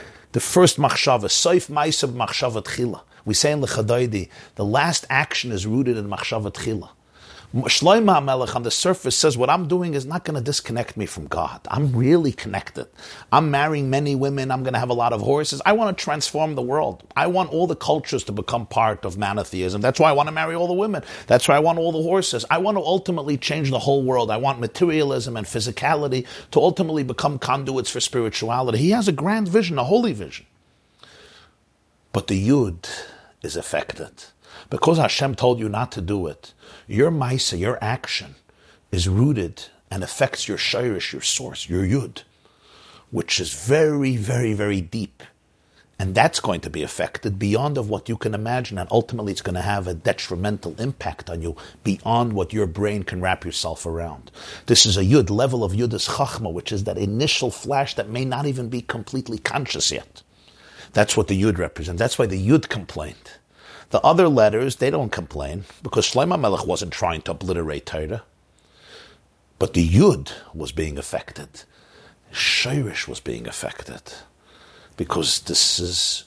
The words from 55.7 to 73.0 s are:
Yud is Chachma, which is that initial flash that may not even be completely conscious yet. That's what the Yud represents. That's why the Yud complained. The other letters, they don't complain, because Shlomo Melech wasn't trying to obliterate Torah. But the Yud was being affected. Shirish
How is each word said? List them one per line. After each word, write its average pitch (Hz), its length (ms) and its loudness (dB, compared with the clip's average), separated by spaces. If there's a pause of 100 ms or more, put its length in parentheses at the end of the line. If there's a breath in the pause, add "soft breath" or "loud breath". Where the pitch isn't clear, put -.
Yud 110 200 0
is - 160 -4
Chachma, 113 440 -2
which 87 200 -8
is 101 120 -2
that 95 140 -4
initial 117 540 0
flash 139 420 -2
that 104 140 -4
may 123 160 -4
not 131 220 -2
even 127 220 -2
be 120 140 -4
completely 120 560 -6
conscious - 540 -4
yet. - 300 -10 (720 loud breath)
That's 107 240 2
what 107 120 2
the 95 120 2
Yud 98 180 4
represents. 85 420 -6
That's 117 180 2
why 123 80 4
the 95 220 -2
Yud 143 200 4
complained. - 640 -10 (600 loud breath)
The - 100 2
other 170 280 6
letters, 120 480 4
they 127 140 2
don't 131 220 -2
complain, 78 520 -8 (160)
because - 300 0
Shlomo 156 300 2
Melech 98 260 0
wasn't 90 260 -2
trying 85 300 -2
to - 80 -6
obliterate 82 560 -4
Torah. 80 380 -6 (1400 loud breath)
But 80 140 0
the 85 140 4
Yud 98 440 6 (200 loud breath)
was 76 200 -10
being 76 260 -4
affected. - 640 -10 (720 soft breath)
Shirish - 720 -2